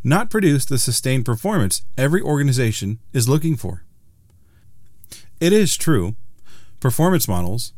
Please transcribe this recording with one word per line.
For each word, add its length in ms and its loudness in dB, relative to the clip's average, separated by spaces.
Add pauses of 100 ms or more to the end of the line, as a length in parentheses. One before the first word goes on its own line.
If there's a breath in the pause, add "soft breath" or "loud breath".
not 260 2
produce 360 2
the 120 2
sustained 480 0
performance 560 0 (160)
every 240 2
organization 800 0 (120)
is 160 0
looking 300 2
for. 260 -8 (1600 loud breath)
It 100 4
is 240 4
true, 400 2 (640 soft breath)
performance 480 2
models 500 -2